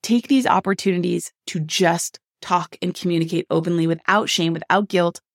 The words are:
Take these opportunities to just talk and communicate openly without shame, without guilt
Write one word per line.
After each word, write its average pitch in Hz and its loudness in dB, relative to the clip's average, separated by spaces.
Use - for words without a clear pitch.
Take 233 0
these 269 4
opportunities 180 0
to 175 -6
just 170 0
talk - -2
and 180 -4
communicate 170 -2
openly 165 0
without 185 0
shame, 165 0
without 190 0
guilt 170 0